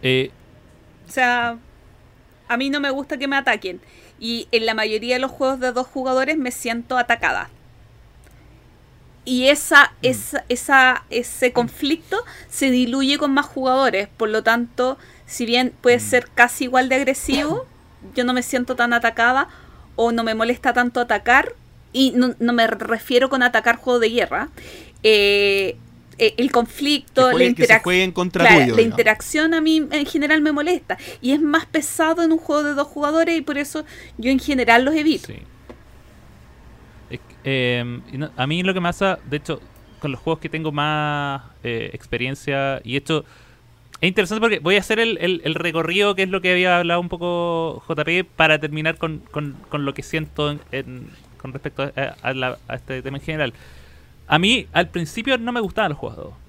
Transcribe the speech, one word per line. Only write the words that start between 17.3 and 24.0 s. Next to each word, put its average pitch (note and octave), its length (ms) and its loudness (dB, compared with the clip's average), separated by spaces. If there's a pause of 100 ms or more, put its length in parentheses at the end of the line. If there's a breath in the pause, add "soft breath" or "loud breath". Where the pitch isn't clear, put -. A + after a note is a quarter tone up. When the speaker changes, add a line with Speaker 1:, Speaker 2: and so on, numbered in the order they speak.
Speaker 2:
<coughs> - 260 -18
yo B3 80 -2
no B3 100 0
me B3 80 0
siento B3 340 -4
tan A#3+ 180 0
atacada A#3 540 2 (480 soft breath)
o A#3 160 2
no A#3 120 -2
me A3+ 100 -2
molesta A#3 400 0
tanto B3 260 0
atacar, A#3+ 540 2 (400)
y C4 220 4
no, B3 240 2
no A#3 140 0
me A3+ 140 4
refiero B3 640 0
con B3+ 140 0
atacar A#3+ 340 2
juego B3 220 0
de A3+ 100 2